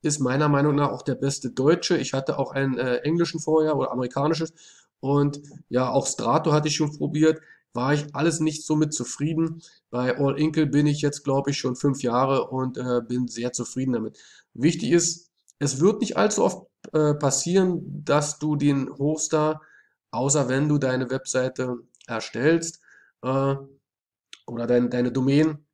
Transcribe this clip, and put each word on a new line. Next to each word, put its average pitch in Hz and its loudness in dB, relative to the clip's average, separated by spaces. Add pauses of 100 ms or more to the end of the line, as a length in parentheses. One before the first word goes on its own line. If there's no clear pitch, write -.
Ist 147 -2
meiner 139 0
Meinung 143 2
nach 143 0
auch - -8
der 135 -2
beste 139 -4
deutsche. 165 2
Ich - -4
hatte 135 -2
auch 127 -2
einen, 135 -2
äh, 123 0
englischen 165 0
vorher 156 2
oder 135 -2
amerikanisches. 147 -2 (460)
Und 143 2 (280)
ja, 127 0
auch - 0
Strato 156 0
hatte 151 2
ich 151 -2
schon 151 0
probiert. 156 2 (320)
War 131 0
ich 147 -4
alles 160 -2
nicht 156 -2
so 151 0
mit 151 0
zufrieden. 160 -4 (280)
Bei 123 -2
All 139 2
Inkle 156 2
bin 147 4
ich 147 0
jetzt, 147 -2
glaub 135 0
ich, 143 -2
schon 123 -2
fünf 139 0
Jahre 127 2
und, 127 -4
äh, 127 0
bin 123 -2
sehr 120 -6
zufrieden 127 -4
damit. 110 -4 (360)
Wichtig 135 0
ist, - 0 (300)
es 143 -2
wird 180 4
nicht - -2
allzu 208 2
oft, 190 0 (260)
äh, 151 4
passieren, 165 0
dass 147 0
du 151 0
den 139 2
Hoster, 151 0 (500)
außer 135 0
wenn 139 0
du 147 2
deine 131 0
Webseite 127 -4 (320)
erstellst, 135 0 (420)
äh, 135 0 (920)
oder 117 -8
dein, 123 2
deine 123 0
Domain 143 2